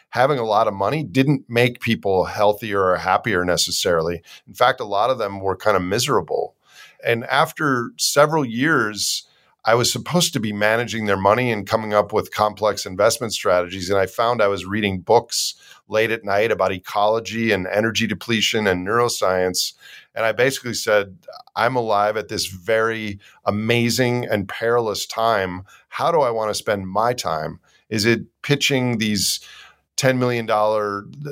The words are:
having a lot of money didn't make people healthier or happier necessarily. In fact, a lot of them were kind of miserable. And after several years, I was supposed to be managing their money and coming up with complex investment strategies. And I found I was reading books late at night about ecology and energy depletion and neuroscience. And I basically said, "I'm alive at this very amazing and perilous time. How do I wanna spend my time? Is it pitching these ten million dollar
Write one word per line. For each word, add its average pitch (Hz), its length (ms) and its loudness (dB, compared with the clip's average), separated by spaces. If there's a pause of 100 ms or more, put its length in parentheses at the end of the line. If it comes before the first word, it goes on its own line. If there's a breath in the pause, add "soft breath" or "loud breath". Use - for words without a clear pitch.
(100)
having 135 280 2
a 120 60 -2
lot 110 240 2
of 101 60 0
money 104 280 -2
didn't 135 480 0
make 123 300 2
people 98 440 0
healthier 104 580 0
or 92 140 2
happier 92 480 0
necessarily. 85 800 0 (240 loud breath)
In 92 80 -20
fact, 127 260 2
a 123 40 -10
lot 104 260 0
of 127 80 -2
them 101 220 -6
were 95 160 -2
kind 107 200 2
of 90 60 0
miserable. 101 720 -2 (500 loud breath)
And 120 200 -2
after 135 720 0
several 151 460 2
years, 117 840 -2 (400 soft breath)
I 113 80 4
was 117 180 2
supposed 139 400 -2
to 123 80 -4
be 104 140 -4
managing 110 500 0
their 98 140 2
money 113 340 2
and 104 140 -4
coming 110 260 -2
up 104 220 2
with 101 200 -2
complex 104 520 -2
investment 104 480 0
strategies. 90 560 -2
And 98 80 2
I 95 80 2
found 117 340 -2
I 101 80 4
was 98 160 -4
reading 98 360 -2
books - 540 0 (320 loud breath)
late 110 240 0
at 113 140 -6
night 101 260 2
about 95 220 0
ecology 107 800 -2
and 92 140 0
energy 107 400 0
depletion 107 600 -2
and 90 200 0
neuroscience. 101 880 0 (400 loud breath)
And 110 100 -4
I 110 80 2
basically 123 400 0
said, 104 460 0 (380)
"I'm 120 200 0
alive 107 400 0
at 107 120 -6
this 104 180 -4
very 107 720 -2 (260 soft breath)
amazing 120 800 0
and 101 240 -2
perilous 113 560 -2
time. 98 600 -2 (240 soft breath)
How 139 220 -2
do 170 100 2
I 127 100 2
wanna 110 240 -2
spend 101 340 -4
my 110 240 2
time? 82 480 -6 (300 soft breath)
Is 110 160 0
it 113 160 4 (200)
pitching 127 540 0
these 107 440 -2 (560 loud breath)
ten 131 220 2
million 123 280 0
dollar 107 600 0 (260)